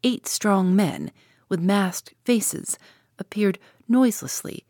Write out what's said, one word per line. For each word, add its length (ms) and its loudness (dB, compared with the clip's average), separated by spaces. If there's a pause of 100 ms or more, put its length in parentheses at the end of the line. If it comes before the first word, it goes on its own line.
eight 240 -2
strong 480 2
men 360 0 (380)
with 100 -2
masked 540 -2 (100)
faces 540 -2 (400)
appeared 400 -2 (300)
noiselessly 840 0